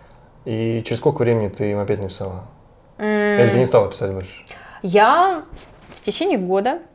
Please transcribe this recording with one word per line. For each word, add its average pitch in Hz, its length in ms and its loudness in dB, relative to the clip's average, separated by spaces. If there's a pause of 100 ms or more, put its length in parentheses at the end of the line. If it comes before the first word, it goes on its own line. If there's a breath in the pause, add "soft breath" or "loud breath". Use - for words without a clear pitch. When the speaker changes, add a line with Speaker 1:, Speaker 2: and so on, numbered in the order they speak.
(440 soft breath)
Speaker 1:
И 113 400 -2
через 113 140 -4
сколько 147 240 2
времени 113 260 2
ты 104 220 -4
им 104 80 -2
опять 101 240 -2
написала? 95 420 -10 (540)
Speaker 2:
М. 208 420 0
Speaker 1:
Или 120 100 6
ты - 80 2
не 127 80 4
стала 107 220 4
писать 98 240 -6
больше? 95 320 -12 (380 loud breath)
Speaker 2:
Я 294 600 4 (480)
в - 100 -16
течение 311 380 -2
года 196 400 0 (160)